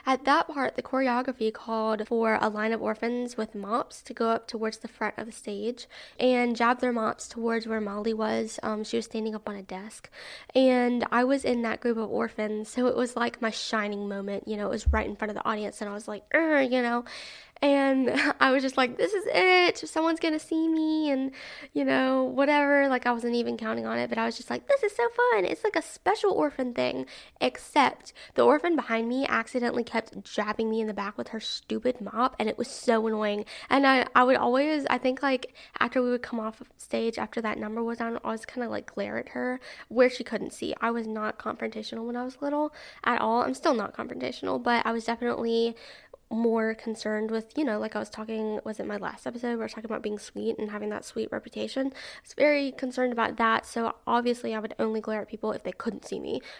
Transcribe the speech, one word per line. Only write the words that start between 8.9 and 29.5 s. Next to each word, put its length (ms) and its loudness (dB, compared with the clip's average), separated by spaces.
was 80 -2
standing 300 -4
up 120 -8
on 80 -6
a 80 -12
desk, 460 -12
and 560 6
I 120 4
was 220 2
in 160 2
that 180 -2
group 180 0
of 120 -2
orphans, 600 -2
so 180 2
it 80 4
was, 200 0
like, 260 -2
my 100 0
shining 580 -4
moment, 380 -6
you 100 -4
know, 80 -2
it 60 -2
was 200 2
right 160 2
in 80 -6
front 140 -4
of 60 -6
the 120 -6
audience, 320 -4
and 100 -6
I 40 -8
was 140 -10
like, 160 -8
"Er," 260 6
you 220 4
know, 240 0
and 520 6
<laughs> 280 2
I 120 6
was 100 4
just 160 -2
like, 200 2
"This 160 2
is 200 0
it, 440 6
someone's 420 0
gonna 200 0
see 280 0
me," 420 2
and, 220 0
you 120 2
know, 380 4
whatever, 640 4
like, 200 0
I 40 2
wasn't 240 0
even 220 0
counting 280 -4
on 120 -2
it, 120 -2
but 80 -4
I 80 0
was 120 -4
just 120 -12
like, 180 -6
"This 160 4
is 120 0
so 140 2
fun, 360 4
it's 180 -2
like 120 2
a 60 0
special 500 0
orphan 420 0
thing," 340 -2
except 720 0
the 80 6
orphan 320 6
behind 340 0
me 160 0
accidentally 580 0